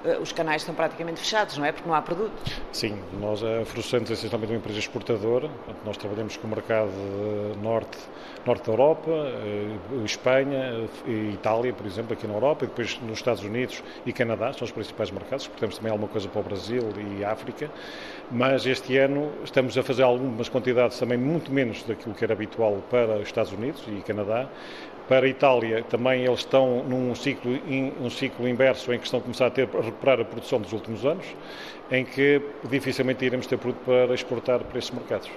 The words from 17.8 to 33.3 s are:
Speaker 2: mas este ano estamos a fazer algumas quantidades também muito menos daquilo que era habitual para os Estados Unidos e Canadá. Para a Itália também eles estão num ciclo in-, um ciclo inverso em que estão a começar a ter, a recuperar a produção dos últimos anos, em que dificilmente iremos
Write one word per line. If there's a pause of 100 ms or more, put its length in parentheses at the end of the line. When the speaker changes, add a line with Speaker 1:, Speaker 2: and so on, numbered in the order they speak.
Speaker 2:
mas
este
ano (140)
estamos
a
fazer
algumas
quantidades
também
muito
menos
daquilo
que
era
habitual
para
os
Estados
Unidos
e
Canadá. (580)
Para
a
Itália
também
eles
estão
num
ciclo (140)
in-,
um
ciclo
inverso
em
que
estão
a
começar
a
ter, (100)
a
recuperar
a
produção
dos
últimos
anos, (680)
em
que (220)
dificilmente
iremos